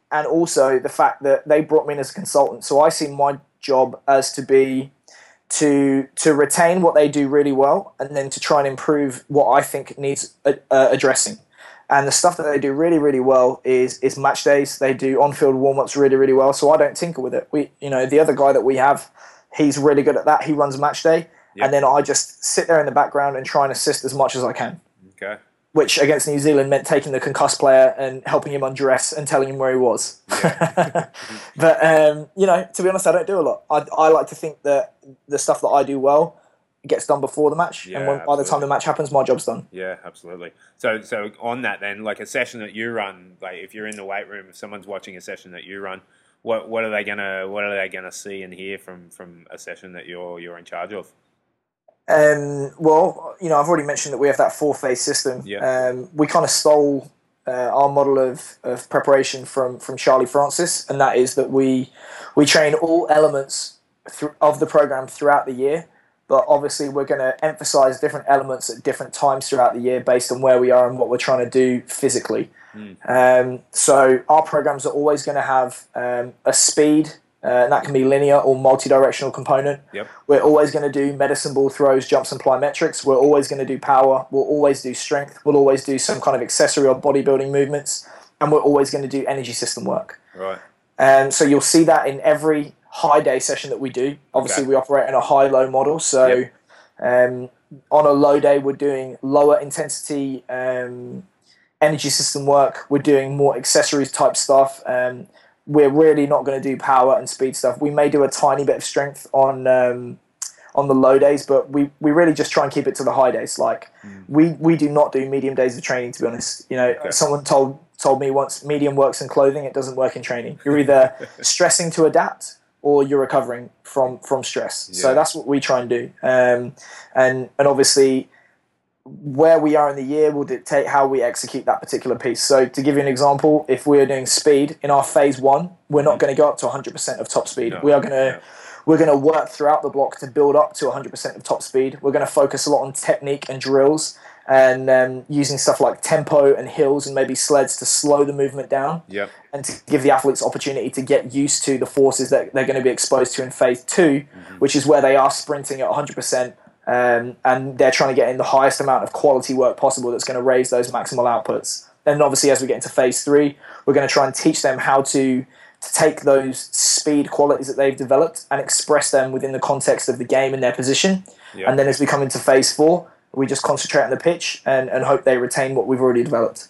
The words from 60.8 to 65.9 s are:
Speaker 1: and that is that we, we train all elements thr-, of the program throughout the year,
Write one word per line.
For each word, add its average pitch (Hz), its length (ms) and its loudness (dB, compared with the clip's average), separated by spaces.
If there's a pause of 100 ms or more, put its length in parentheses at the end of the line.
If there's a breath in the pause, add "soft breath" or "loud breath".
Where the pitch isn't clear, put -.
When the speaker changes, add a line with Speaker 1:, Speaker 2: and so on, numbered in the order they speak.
Speaker 1:
and 139 100 -4
that 117 180 2
is 127 180 0
that 131 160 -2
we, 131 400 0 (440 loud breath)
we 147 100 6
train 151 300 2
all 165 340 0
elements 151 680 0 (320)
thr-, - 180 -8 (140)
of 147 180 2
the 156 60 0
program 135 420 0
throughout 143 380 0
the 135 80 -8
year, 143 340 -4 (400)